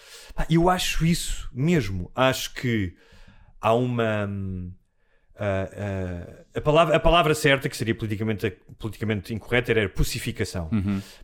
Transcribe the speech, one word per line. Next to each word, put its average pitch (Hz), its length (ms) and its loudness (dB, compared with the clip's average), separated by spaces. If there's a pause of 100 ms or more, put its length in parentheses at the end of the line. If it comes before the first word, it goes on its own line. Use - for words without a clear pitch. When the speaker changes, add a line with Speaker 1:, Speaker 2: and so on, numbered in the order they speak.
(340)
Speaker 1:
Pá, - 160 -2
eu 170 180 4
acho 180 380 0
isso - 460 0
mesmo. 123 640 0
Acho 131 400 0
que 110 400 -2 (640)
há 110 120 4
uma, 117 540 0
hum, 95 440 -6 (640)
ah, 95 400 -2
ah, 95 680 -6 (140)
a - 20 -6
palavra, 156 360 4
a 156 40 4
palavra 156 340 6
certa, 139 340 2
que - 80 -10
seria 110 180 0
politicamente, 110 580 -2 (260)
politicamente 107 560 -4
incorreta, 120 380 -2
era 110 160 2
pussificação. - 840 -4
Speaker 2:
Uhum. 98 280 0 (240)